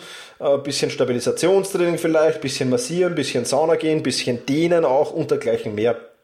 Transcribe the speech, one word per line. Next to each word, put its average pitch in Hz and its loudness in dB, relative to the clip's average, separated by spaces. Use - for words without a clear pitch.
äh, 139 2
bisschen 139 -4
Stabilisationstraining 170 0
vielleicht, 160 2
bisschen 131 -2
massieren, 165 0
bisschen 131 -2
Sauna 160 2
gehen, 156 0
bisschen 123 -2
dehnen 165 2
auch 147 2
und 143 -2
dergleichen 113 -2
mehr. 113 0